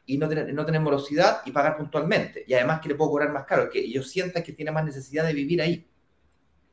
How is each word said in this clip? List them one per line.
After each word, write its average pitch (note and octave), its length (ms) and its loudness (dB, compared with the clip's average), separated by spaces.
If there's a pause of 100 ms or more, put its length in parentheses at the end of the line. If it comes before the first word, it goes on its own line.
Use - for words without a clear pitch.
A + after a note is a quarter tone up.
y C3+ 120 -2
no D3+ 100 0
tener, D3+ 260 -2
no D3+ 100 -2
tener D#3 160 2
morosidad D3+ 640 2
y - 80 -10
pagar D3 240 2
puntualmente. D#3 680 -2
Y B2+ 80 0
además D3 260 4
que D#3 80 -8
le C#3+ 60 0
puedo D3 160 2
cobrar C#3+ 220 0
más C#3 120 -4
caro, C3 240 2
que - 220 -2
yo B2+ 120 -2
sienta F3 400 -4
que E3 100 -10
tiene D3+ 180 -8
más D#3 140 0
necesidad C#3 420 -4
de D#3+ 60 0
vivir D3 280 0
ahí. E3 260 -2 (880)